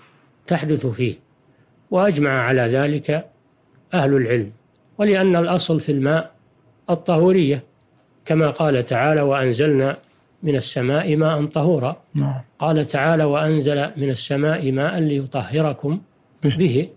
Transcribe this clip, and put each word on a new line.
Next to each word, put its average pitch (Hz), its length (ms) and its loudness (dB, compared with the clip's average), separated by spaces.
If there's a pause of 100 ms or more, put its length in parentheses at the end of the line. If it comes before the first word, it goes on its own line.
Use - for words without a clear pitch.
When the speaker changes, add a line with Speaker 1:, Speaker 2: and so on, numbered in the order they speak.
(480)
Speaker 1:
تحدث 156 380 -2
فيه". 120 300 -4 (760)
وأجمع 180 380 2
على 127 320 2
ذلك 143 680 -2 (640)
أهل 139 200 2
العلم، 117 380 0 (460)
ولأن 190 380 2
الأصل 170 440 0
في - 120 -4
الماء 143 400 0 (580)
الطهورية، 170 720 2 (640)
كما 156 240 2
قال 139 360 0
تعالى: 143 360 0
"وأنزلنا 135 760 2 (460)
من 147 120 0
السماء 143 600 -2
ماء 156 300 0
طهورا". 151 560 -2 (120)
Speaker 2:
نعم. 139 280 -4 (180)
Speaker 1:
قال 156 280 0
تعالى: 156 360 0
"وأنزل 147 760 0
من 139 120 -2
السماء 143 640 -2
ماء 151 280 -2
ليطهركم 143 1000 -2 (420)
Speaker 2:
به". 143 120 0
Speaker 1:
به، 165 420 0